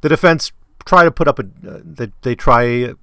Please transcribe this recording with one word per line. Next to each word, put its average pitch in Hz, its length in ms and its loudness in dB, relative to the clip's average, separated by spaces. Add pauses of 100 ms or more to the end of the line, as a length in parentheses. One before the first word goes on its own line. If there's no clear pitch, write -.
The 151 80 -2
defense 160 440 0 (340)
try 175 180 4
to 165 60 2
put 156 180 -2
up 139 100 -2
a, 127 40 -6
uh, 95 420 -16
they, 92 260 -12 (120)
they 123 120 -4
try 120 680 0